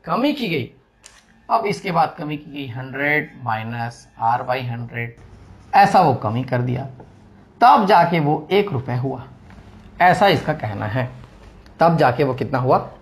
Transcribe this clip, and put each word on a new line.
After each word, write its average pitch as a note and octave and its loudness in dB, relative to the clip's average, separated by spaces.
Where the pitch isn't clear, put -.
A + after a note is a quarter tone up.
कमी B3 -2
की A3+ -6
गई। A#2 -6
अब A3+ 0
इसके F#3 -4
बाद D#3+ 0
कमी D3+ -8
की D3 -20
गई C#3+ -10
हंड्रेड C3 -4
माइनस A#2 -6
R A#2+ 2
by B2+ -4
हंड्रेड, A#2 -8
ऐसा G3 6
वो C#3+ 4
कमी A#2 -4
कर B2 -2
दिया, B2 -4
तब A#3 6
जाके E3+ 4
वो D3+ 0
एक G3+ 2
रुपये B2 -4
हुआ, B2+ -6
ऐसा F3+ 4
इसका D#3 0
कहना G#2+ -6
है। B2 -4
तब E3 4
जाके C3+ 2
वो C3 0
कितना B2 -4
हुआ? B2+ 2